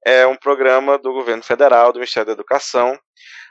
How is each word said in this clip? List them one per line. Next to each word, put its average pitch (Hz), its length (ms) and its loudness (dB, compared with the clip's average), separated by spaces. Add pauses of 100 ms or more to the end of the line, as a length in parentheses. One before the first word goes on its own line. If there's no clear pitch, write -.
é 127 220 4
um 131 100 0
programa 135 600 0
do 131 160 -8
governo 117 300 -6
federal, 123 500 4
do 120 60 -12
Ministério 117 260 -6
da 110 80 -4
Educação, 127 640 -4 (540)